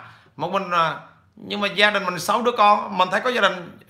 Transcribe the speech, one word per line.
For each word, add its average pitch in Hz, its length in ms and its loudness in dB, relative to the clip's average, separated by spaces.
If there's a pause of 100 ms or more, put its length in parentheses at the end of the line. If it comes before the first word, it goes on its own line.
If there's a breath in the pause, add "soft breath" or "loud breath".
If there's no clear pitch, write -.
(360 loud breath)
một 160 160 -6
mình, 190 200 -2
à, 165 240 0 (400)
nhưng - 260 -8
mà 202 60 -2
gia 202 240 2
đình 196 140 -2
mình 180 140 -4
sáu 208 220 0
đứa 233 160 0
con, 208 400 4
mình 185 140 2
thấy 208 100 -2
có 254 80 -2
gia 233 120 0
đình 180 380 -2 (100)